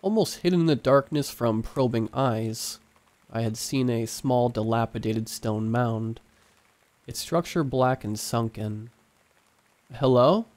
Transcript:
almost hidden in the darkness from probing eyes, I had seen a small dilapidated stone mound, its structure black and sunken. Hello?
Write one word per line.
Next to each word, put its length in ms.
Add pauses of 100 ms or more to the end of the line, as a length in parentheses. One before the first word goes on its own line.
almost 380
hidden 220
in 40
the 100
darkness 540
from 340
probing 500
eyes, 680 (520)
I 100
had 160
seen 320
a 160
small 440
dilapidated 800
stone 420
mound, 480 (880)
its 120
structure 440
black 400
and 160
sunken. 720 (1040)
Hello? 520 (120)